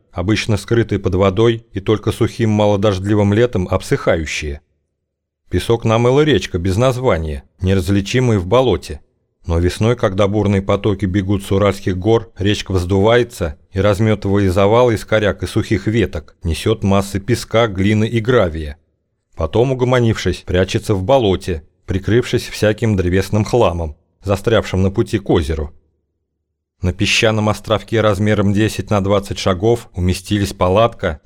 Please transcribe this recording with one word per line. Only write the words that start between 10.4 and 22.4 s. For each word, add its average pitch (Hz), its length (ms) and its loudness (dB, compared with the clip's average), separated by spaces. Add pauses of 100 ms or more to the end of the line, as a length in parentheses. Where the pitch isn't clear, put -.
потоки 101 440 -2
бегут 95 380 0
с - 100 -4
Уральских 98 440 0
гор, 110 400 0
речка 98 360 -2
вздувается 98 840 0 (140)
и, 98 80 -6
разметывая 101 720 2
завалы 107 440 4
из - 100 -6
коряк 104 380 0
и 87 40 -4
сухих 107 400 -2
веток, 107 560 -2
несет 107 400 -2
массы 98 380 0
песка, 117 460 0
глины 104 380 0
и 117 140 -2
гравия. 90 580 0 (600)
Потом, 110 340 0
угомонившись, 123 720 0
прячется 95 480 0
в 92 100 -2
болоте, 92 600 0 (240)
прикрывшись 113 640 -2